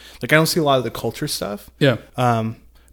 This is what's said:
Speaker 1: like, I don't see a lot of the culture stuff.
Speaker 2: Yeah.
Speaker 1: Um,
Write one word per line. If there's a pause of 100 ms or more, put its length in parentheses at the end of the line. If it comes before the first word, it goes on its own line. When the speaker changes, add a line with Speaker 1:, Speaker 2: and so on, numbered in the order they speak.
(220)
Speaker 1:
like,
I
don't
see
a
lot
of
the
culture
stuff. (100)
Speaker 2:
Yeah. (200)
Speaker 1:
Um, (380)